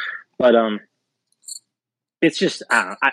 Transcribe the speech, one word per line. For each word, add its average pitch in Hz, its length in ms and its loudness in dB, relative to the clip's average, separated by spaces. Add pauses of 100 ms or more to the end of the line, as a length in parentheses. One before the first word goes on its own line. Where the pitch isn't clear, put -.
(360)
But, 123 200 4
um, 110 240 0 (1400)
it's - 180 2
just, - 320 -2
I 117 100 2
don't 92 100 -2
know, 101 140 -12
I, 135 80 2